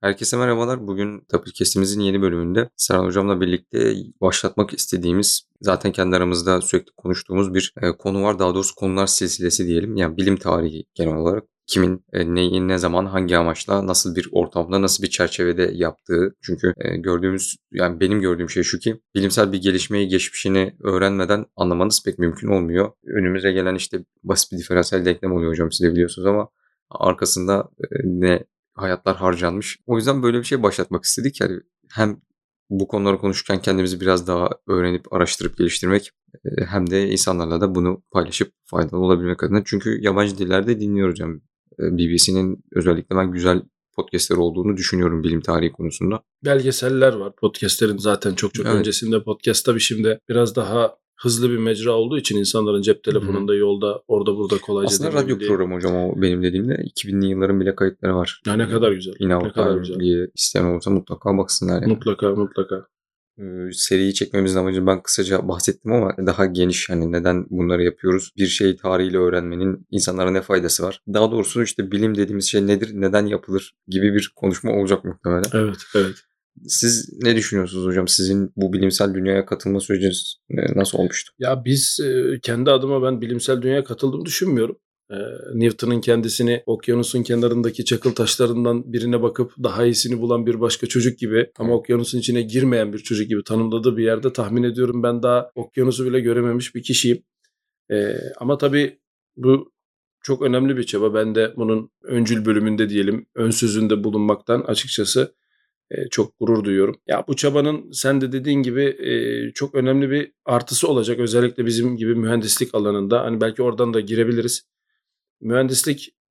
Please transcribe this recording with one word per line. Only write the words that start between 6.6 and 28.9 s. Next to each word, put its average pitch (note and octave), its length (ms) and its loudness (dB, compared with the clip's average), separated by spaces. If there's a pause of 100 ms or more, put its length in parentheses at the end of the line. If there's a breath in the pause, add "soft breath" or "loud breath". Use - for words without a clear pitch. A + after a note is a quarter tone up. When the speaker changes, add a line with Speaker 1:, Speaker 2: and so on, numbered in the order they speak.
Speaker 1:
sürekli F2+ 360 -2
konuştuğumuz F#2 560 -2
bir, F#2+ 280 -2
e, F2 160 0
konu G2 260 -2
var. G2+ 160 0
Daha F2+ 160 2
doğrusu F#2+ 200 -2
konular G2 320 0
silsilesi F2+ 600 -2
diyelim. F2 280 0
Yani E2+ 220 0
bilim F#2+ 200 2
tarihi E2 480 -2 (100)
genel E2 200 -2
olarak. E2+ 280 0 (240)
Kimin, F#2 460 0
e, F2 220 -2
neyi, F2+ 320 0
ne F#2 100 0
zaman, F2+ 280 0
hangi F#2 320 0
amaçla, F#2+ 500 0
nasıl F#2 280 0
bir F2+ 160 -4
ortamda, F2 500 0
nasıl F#2+ 220 0
bir F#2 60 -2
çerçevede F2 640 0
yaptığı. F2 680 -2
Çünkü, F2+ 360 -2
e, F2+ 200 -4
gördüğümüz, F#2 580 -2 (160)
yani F2 280 -2
benim G2 220 2
gördüğüm F2 280 0
şey - 140 -2
şu F2+ 160 -4
ki, A2 200 -2 (160)
bilimsel G2 360 2
bir F#2+ 100 -4
gelişmeyi, G2 460 0
geçmişini F#2+ 760 0
öğrenmeden G2 640 0 (100)
anlamanız F#2 500 0
pek F#2+ 140 -4
mümkün E2+ 280 -2
olmuyor. F#2+ 440 0 (140)
Önümüze F#2+ 460 0
gelen F#2 240 0
işte F#2 300 -8 (180)
basit - 280 0
bir F#2+ 60 -8
diferansiyel F2+ 480 0
denklem F2+ 280 0
oluyor E2 180 0
hocam, D#2+ 200 0
siz F2+ 160 2
de E2 40 4
biliyorsunuz F2 360 0
ama G#2 220 0 (400)
arkasında, F#2 800 0 (140)
e, - 20 -8 (180)
ne F2+ 400 2 (300)
hayatlar F#2+ 440 -4